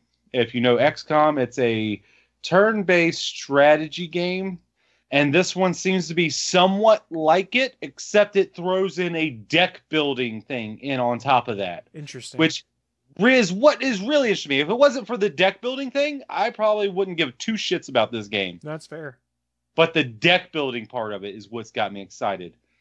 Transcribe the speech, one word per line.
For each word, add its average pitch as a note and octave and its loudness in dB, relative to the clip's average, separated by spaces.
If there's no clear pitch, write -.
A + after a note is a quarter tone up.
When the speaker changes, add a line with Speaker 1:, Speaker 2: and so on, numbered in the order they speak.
Speaker 1:
If A#2+ 0
you A#2+ -2
know A#2+ 4
X C#3+ 0
COM, D3+ 2
it's B2 -2
a A2 -2
turn-based F3+ 2
strategy D3+ 2
game. F3+ -4
And C#3+ 2
this F3+ 2
one F#3 2
seems F#3 -2
to E3 -8
be D#3+ 0
somewhat G3 2
like E3 0
it, B3+ -2
except G3+ 0
it F#3+ 0
throws F3+ -2
in F3 -2
a D#3+ -2
deck D3+ 0
building B2+ -2
thing A2 -8
in C3+ -4
on A#2+ 0
top B2+ 2
of G#2+ -4
that. F2+ -8
Speaker 2:
Interesting. C#3 -12
Speaker 1:
Which D#3+ 0
is A#3 4
what A#3 4
is B3 -2
really C4+ 0
interesting D#3+ -4
to C3+ 2
me. C#3 4
If D3+ -2
it A3+ -2
wasn't C4 2
for A#3+ -6
the G3 0
deck F#3 0
building C4 -8
thing, C#4+ -4
I G3 -2
probably G#3+ 0
wouldn't F#3 -4
give D3 -4
two - -4
shits F#3 -4
about A#2 2
this A2 -8
game. F#2+ -4
Speaker 2:
That's D#3 -12
fair. D3+ -16
Speaker 1:
But E3 4
the D#3 2
deck D#3+ 0
building B2+ -6
part A2 -8
of G2 -10
it G2+ -12
is G2+ -18
what's A2+ -12
got G#2 -4
me G2 -14
excited. F#2 -8